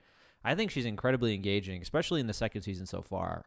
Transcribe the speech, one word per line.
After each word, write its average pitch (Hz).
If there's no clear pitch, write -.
I 123
think 208
she's 127
incredibly 120
engaging, 95
especially 185
in 117
the 107
second 107
season 92
so 92
far. 87